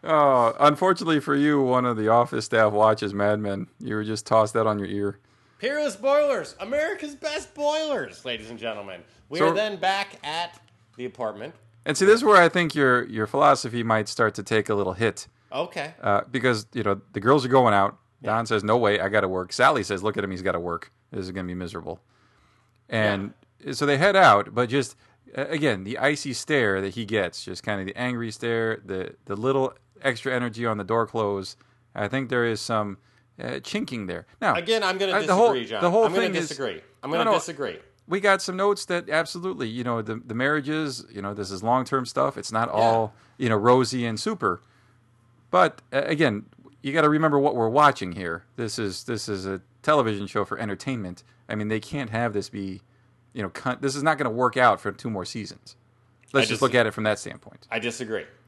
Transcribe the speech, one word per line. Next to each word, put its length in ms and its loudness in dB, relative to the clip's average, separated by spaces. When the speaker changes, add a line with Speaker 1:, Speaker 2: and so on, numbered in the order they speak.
Speaker 1:
Oh, 560 4
unfortunately 640 4
for 160 0
you, 240 4
one 240 2
of 140 0
the 100 0
office 380 4
staff 260 4
watches 400 2
Mad 260 0
Men. 280 -6
You 180 -6
were 80 -4
just 200 -6
tossed 300 2
that 120 2
on 120 0
your 100 -6
ear. 300 -4
Speaker 2:
Peerless 360 -2
Boilers, 640 0
America's 560 -6
best 380 -8
boilers, 720 -4
ladies 240 -8
and 100 -14
gentlemen. 440 -10
We 120 -4
Speaker 1:
So 80 4
Speaker 2:
are 60 2
then 220 -4
back 480 -4
at 340 -8
the 80 -10
apartment. 500 -8
Speaker 1:
And 140 -2
see, 80 4
this 80 10
is 100 -2
where 160 8
I 80 8
think 260 0
your, 340 4
your 180 -2
philosophy 560 2
might 260 0
start 280 0
to 60 -10
take 280 0
a 40 2
little 200 -2
hit. 340 -2
Speaker 2:
Okay. 480 -6
Speaker 1:
Uh, 300 2
because, 420 0
you 100 -6
know, 200 0
the 80 -6
girls 240 4
are 40 -4
going 260 6
out. 240 2
Speaker 2:
Yeah. 140 -4
Speaker 1:
Don 100 -2
says, 180 0
"No 140 4
way, 220 2
I 100 0
gotta 180 2
work." 240 -4
Sally 300 4
says, 200 -4
"Look 140 -2
at 80 -4
him, 60 -4
he's 100 -8
gotta 200 -2
work. 300 -8
This 160 -8
is 40 -12
gonna 160 -8
be 80 -8
miserable." 460 -10
And 460 -2
Speaker 2:
Yeah. 100 -10
Speaker 1:
so 120 -4
they 140 2
head 180 4
out, 380 6
but 160 0
just, 260 -2
uh, 140 -4
again, 340 0
the 140 -8
icy 340 -2
stare 480 0
that 140 -4
he 100 -6
gets, 400 -2
just 180 -12
kinda 220 -4
the 120 -8
angry 340 -6
stare, 520 -4
the, 320 -8
the 100 -6
little 380 0
extra 320 -2
energy 300 -4
on 140 -2
the 60 -6
door 220 0
close. 500 -4
I 140 -4
think 220 -4
there 160 2
is 120 -2
some, 380 -4
uh, 220 -8
chinking 460 -8
there. 180 -8
Now, 140 2
Speaker 2:
Again, 280 0
I'm 140 -2
gonna 160 -2
Speaker 1:
uh, 140 0
the 80 2
whole, 180 6
Speaker 2:
disagree, 160 -4
John. 140 -4
Speaker 1:
the 80 4
whole 140 4
Speaker 2:
I'm 80 0
gonna 140 0
Speaker 1:
thing 100 -2
is 120 -2
Speaker 2:
disagree. 320 -6
I'm 80 -8
Speaker 1:
No, 80 0
Speaker 2:
gonna 140 2
Speaker 1:
no. 40 4
Speaker 2:
disagree. 420 -6
Speaker 1:
We 100 -2
got 220 4
some 160 -6
notes 300 0
that 240 -4
absolutely, 580 -4
you 160 -6
know, 180 -2
the, 140 -6
the 180 -10
marriages, 800 -2
you 100 -10
know, 120 -6
this 160 -8
is 120 -8
long-term 440 0
stuff. 320 -2
It's 120 -12
not 180 -2
Speaker 2:
Yeah. 60 -8
Speaker 1:
all, 400 2
you 140 -2
know, 60 2
rosy 500 4
and 120 -4
super. 440 -2
But, 320 4
uh, 140 0
again, 400 0
you 100 -6
gotta 180 4
remember 280 2
what 160 2
we're 140 0
watching 440 4
here. 320 -8
This 220 -6
is, 260 -6
this 240 -6
is 180 -6
a 140 -6
television 440 0
show 200 -2
for 120 -8
entertainment. 640 -8
I 60 -6
mean, 140 -4
they 120 -2
can't 300 -8
have 220 -2
this 160 -4
be, 320 -10
you 80 -8
know, 80 -6
con-, 320 -6
this 120 -2
is 80 -6
not 160 0
gonna 120 -2
work 260 0
out 240 6
for 120 -6
two 180 -10
more 160 -6
seasons. 500 -14
Let's 140 2
Speaker 2:
I 20 -6
Speaker 1:
just 40 -2
Speaker 2:
dis- 100 -2
Speaker 1:
look 120 2
at 120 6
it 60 -4
from 120 -6
that 140 0
standpoint. 520 -16
Speaker 2:
I 80 -4
disagree. 460 -6